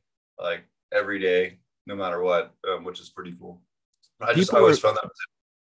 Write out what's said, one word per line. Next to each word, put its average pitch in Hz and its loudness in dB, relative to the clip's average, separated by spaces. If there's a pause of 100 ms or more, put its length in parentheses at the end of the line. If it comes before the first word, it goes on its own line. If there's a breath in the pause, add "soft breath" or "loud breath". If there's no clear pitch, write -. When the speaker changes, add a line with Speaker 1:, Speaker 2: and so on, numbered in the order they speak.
(400)
Speaker 1:
like, 85 -6 (280)
every - -2
day, 92 0 (260)
no 101 -12
matter 90 -4
what, 87 0 (140)
um, 87 -6
which 90 -12
is - -20
pretty 90 -16
cool. - -20 (600)
I 113 0
just, - 2
Speaker 2:
People - 2
Speaker 1:
I - 8
always - 8
Speaker 2:
are, - -6
Speaker 1:
found 107 2
that - -8 (540)